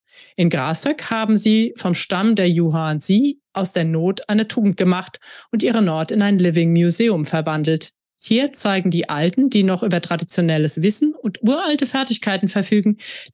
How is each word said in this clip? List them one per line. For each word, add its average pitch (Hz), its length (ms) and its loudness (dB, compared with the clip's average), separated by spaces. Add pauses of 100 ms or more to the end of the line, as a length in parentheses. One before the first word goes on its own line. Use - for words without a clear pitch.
(360)
In 175 120 2
Grashög 160 640 -4
haben 220 260 0
sie 220 400 2
vom 180 180 -2
Stamm 202 400 0
der 190 140 2
Yuhan-Si 165 920 0 (120)
aus 190 200 -4
der 170 120 0
Not 165 440 -2
eine 214 200 2
Tugend 202 280 0
gemacht 180 420 -2 (320)
und 220 120 -2
ihren 226 260 2
Ort 156 220 -2
in 208 120 0
ein 202 160 2
Living 170 340 2
Museum 170 540 2
verwandelt. 156 640 -2 (340)
Hier 269 280 0
zeigen 190 400 -2
die 170 160 -2
Alten, 180 420 0
die 202 140 2
noch 190 180 0
über 175 180 0
traditionelles 160 800 -2
Wissen 214 320 0
und - 300 -8
uralte 294 440 0
Fertigkeiten 214 640 -2
verfügen, 208 500 0 (340)